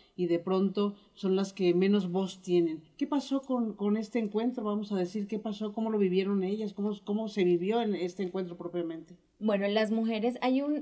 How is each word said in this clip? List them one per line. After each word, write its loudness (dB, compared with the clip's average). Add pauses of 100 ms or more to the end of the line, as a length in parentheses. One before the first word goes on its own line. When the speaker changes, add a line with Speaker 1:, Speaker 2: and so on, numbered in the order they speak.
(160)
Speaker 1:
y 0
de 2
pronto 0 (180)
son 0
las 0
que 2
menos 4
voz -2
tienen. 2 (140)
¿Qué -2
pasó -2
con, -2
con 0
este -4
encuentro? -2
Vamos -2
a 0
decir, -2
¿qué -4
pasó? -6
¿Cómo -2
lo 0
vivieron 2
ellas? -4
¿Cómo, -2 (100)
cómo -2
se 0
vivió 2
en 0
este -4
encuentro -6
propiamente? -8 (200)
Speaker 2:
Bueno, 0
las 2
mujeres, 0
hay 2
un, -2